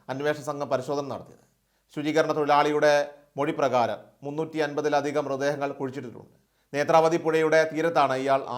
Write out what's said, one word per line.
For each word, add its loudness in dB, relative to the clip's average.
അന്വേഷണ -2
സംഘം -6
പരിശോധന -2
നടത്തിയത്. -18
ശുചീകരണ 0
തൊഴിലാളിയുടെ 4
മൊഴി -2
പ്രകാരം 0
മുന്നൂറ്റി -8
അൻപതിലധികം -2
മൃതദേഹങ്ങൾ -2
കുഴിച്ചിട്ടിട്ടുണ്ട്. -12
നേത്രാവതി 4
പുഴയുടെ 2
തീരത്താണ് 2
ഇയാൾ 0